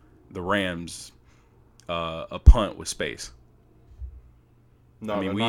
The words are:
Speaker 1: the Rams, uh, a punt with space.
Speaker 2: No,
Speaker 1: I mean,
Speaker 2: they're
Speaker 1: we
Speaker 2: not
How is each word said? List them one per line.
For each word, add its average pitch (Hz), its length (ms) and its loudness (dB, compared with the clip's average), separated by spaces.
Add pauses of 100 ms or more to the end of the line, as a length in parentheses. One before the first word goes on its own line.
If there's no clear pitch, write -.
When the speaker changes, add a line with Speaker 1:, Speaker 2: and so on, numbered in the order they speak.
(300)
Speaker 1:
the 92 120 -12
Rams, 90 720 -4 (760)
uh, 82 420 -6
a 92 80 -10
punt - 380 8
with 80 120 -14
space. - 440 -10 (1700)
Speaker 2:
No, 107 120 -6
Speaker 1:
I - 20 -2
mean, 98 120 -2
Speaker 2:
they're 101 60 -4
Speaker 1:
we 104 60 -2
Speaker 2:
not 117 80 -2